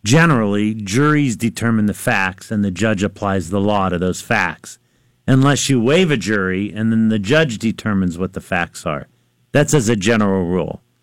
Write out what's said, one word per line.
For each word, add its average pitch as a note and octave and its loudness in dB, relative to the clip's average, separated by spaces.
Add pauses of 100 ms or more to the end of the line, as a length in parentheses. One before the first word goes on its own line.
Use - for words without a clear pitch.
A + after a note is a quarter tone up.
generally, A2 2
juries C3 0
determine A2+ 0
the G2+ 0
facts G2 -2
and G#2 0
the G2 0
judge G2 0
applies G2 -2
the G2+ -2
law G2+ 0
to F2+ -2
those F2+ -4
facts. - -4 (500)
Unless C3+ 2
you B2+ 2
waive D#3 2
a C3+ 0
jury G2 -2
and A2 -2
then A2+ 2
the A2 0
judge A#2+ 0
determines F#2+ -2
what F#2 -6
the F2+ -10
facts - -6
are. C#2+ -8 (460)
That's C#3+ 2
as A#2+ 2
a A#2+ 2
general G2 0
rule. F2 -4 (200)